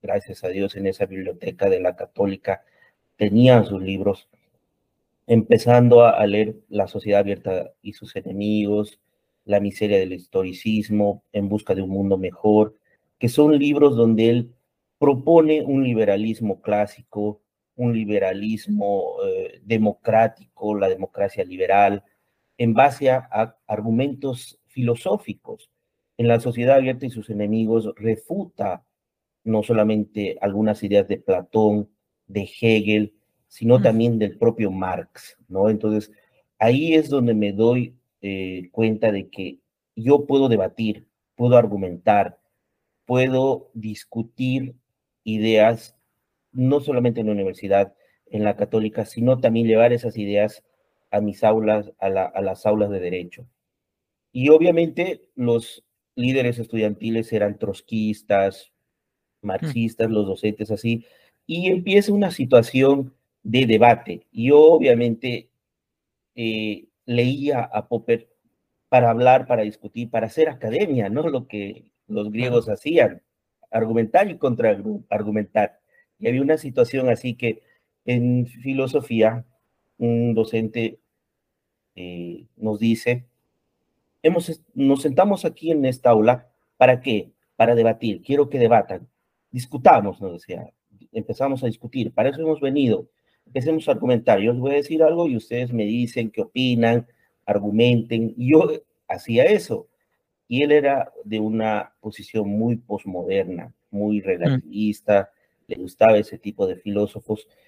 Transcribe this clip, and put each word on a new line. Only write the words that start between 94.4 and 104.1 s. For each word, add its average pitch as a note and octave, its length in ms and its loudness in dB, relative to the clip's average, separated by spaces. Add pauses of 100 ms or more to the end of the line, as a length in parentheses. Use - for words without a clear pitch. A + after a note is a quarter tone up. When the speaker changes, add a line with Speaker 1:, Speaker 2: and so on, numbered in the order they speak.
Speaker 1:
Yo A2+ 120 0
les B2 80 -4
voy C#3 120 -2
a C#3+ 40 0
decir D#3 260 0
algo E3 260 2
y B2+ 80 -2
ustedes A#2+ 360 -6
me A2+ 120 -2
dicen A#2 460 -4
qué - 120 -6
opinan, A#2+ 640 0 (400)
argumenten. A2+ 880 0
Y B2 160 0
yo D#3 180 6 (380)
hacía A#2 360 0
eso. F#3 440 0 (600)
Y B2+ 140 -2
él D3 100 2
era C#3 400 0 (120)
de G#2+ 160 -6
una A2 600 -4
posición G#2 480 -8
muy A2+ 280 -2
posmoderna, F#2 960 -6 (180)
muy G#2 300 -4